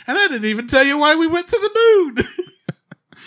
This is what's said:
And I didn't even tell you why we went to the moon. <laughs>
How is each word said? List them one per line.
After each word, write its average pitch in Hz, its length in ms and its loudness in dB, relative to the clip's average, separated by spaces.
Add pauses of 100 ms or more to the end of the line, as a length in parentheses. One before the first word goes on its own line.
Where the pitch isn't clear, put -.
And 277 120 -4
I 403 100 2
didn't 226 180 -6
even 220 220 -4
tell 269 160 2
you 277 160 0
why 302 160 2
we 330 100 0
went 349 220 -4
to 480 100 -2
the 415 680 2
moon. - 220 -12
<laughs> - 20 -20 (760)